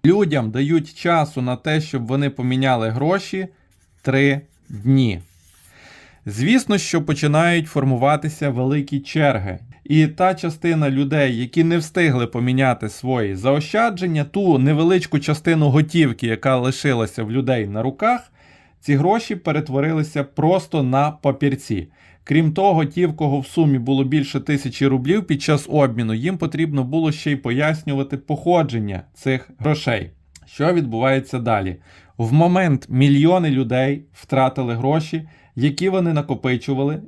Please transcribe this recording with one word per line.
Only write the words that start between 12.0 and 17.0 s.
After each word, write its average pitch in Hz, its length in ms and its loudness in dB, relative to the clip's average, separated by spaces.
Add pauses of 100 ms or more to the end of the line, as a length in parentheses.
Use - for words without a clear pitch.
поміняти 123 600 0
свої 113 460 -4
заощадження, 156 880 0
ту 175 340 2
невеличку 156 640 2
частину 151 500 0
готівки, 147 580 2
яка 120 300 0
лишилася 123 640 -2